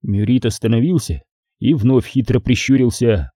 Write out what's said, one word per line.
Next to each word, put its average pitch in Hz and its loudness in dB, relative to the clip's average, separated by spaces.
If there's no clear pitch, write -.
Мюрид 104 0
остановился 113 -2
и 139 0
вновь 123 2
хитро 127 -2
прищурился. 117 0